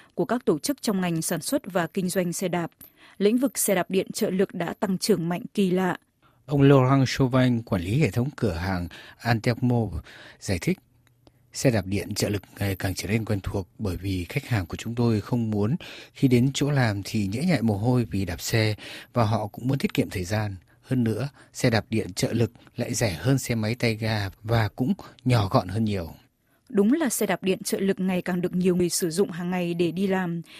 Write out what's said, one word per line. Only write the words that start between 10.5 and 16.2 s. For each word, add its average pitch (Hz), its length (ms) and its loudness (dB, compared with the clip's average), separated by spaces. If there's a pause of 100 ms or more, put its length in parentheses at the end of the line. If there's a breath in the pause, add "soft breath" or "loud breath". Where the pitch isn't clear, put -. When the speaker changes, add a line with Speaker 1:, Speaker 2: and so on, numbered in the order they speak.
Speaker 2:
thích, - 180 -2 (720)
xe - 180 2
đạp 98 140 2
điện 98 280 -4
trợ 101 160 -2
lực 101 120 -4 (180)
ngày 101 160 -2
càng 95 200 -2
trở - 120 -8
nên 107 180 0
quen 104 180 -2
thuộc 98 240 -6 (120)
bởi 92 180 -4
vì 92 320 -4
khách - 160 -6
hàng 98 200 0
của - 120 -10
chúng 117 180 -8
tôi 117 260 2
không 117 300 -2
muốn 104 240 0 (380 loud breath)
khi - 140 2